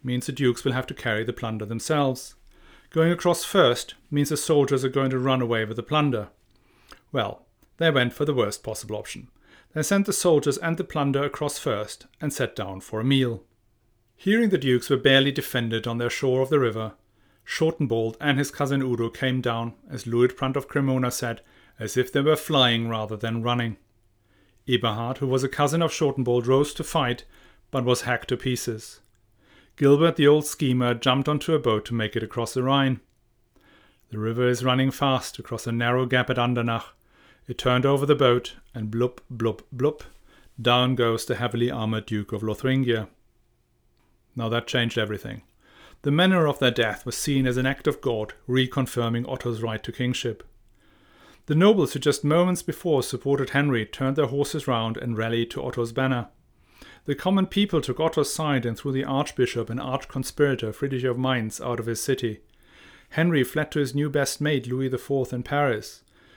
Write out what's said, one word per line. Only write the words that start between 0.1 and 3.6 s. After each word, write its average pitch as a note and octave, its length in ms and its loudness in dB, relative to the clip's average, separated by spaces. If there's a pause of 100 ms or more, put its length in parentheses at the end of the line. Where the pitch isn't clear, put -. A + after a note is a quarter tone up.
the C#3+ 60 -6
dukes B2 320 0
will C3 80 0
have B2+ 140 -4
to - 80 -12
carry A2 300 -2
the A#2 80 -6
plunder A2 320 -6
themselves. C3 720 -2 (560)
Going D#3+ 220 4
across F3 320 0
first C3+ 500 4 (160)